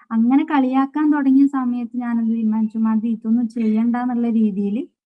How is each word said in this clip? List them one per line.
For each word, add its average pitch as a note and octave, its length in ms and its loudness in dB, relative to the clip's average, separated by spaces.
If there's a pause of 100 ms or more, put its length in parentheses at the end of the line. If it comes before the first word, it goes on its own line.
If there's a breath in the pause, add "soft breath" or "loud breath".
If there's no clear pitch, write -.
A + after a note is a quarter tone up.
(120 soft breath)
അങ്ങനെ B3 320 2
കളിയാക്കാൻ C#4 680 0
തുടങ്ങിയ C#4 360 4
സമയത്ത് A#3+ 500 -4
ഞാൻ A#3 220 -4
എന്ത് A3+ 120 0
തീരുമാനിച്ചു, A3 480 -2
മതി A3 300 0
ഇതൊന്നും A3+ 400 0
ചെയ്യണ്ട A3+ 480 0
എന്നുള്ള A#3+ 340 -2
രീതിയിൽ G#3 580 -2 (180)